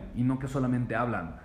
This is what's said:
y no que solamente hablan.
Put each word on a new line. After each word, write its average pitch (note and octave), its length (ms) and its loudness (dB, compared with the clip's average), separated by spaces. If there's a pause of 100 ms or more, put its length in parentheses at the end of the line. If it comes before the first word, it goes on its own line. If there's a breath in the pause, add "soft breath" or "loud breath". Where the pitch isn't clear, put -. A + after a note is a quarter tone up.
(140)
y A#2+ 80 0
no C3 160 4
que C3+ 100 -4
solamente B2 480 2
hablan. G#2+ 480 -2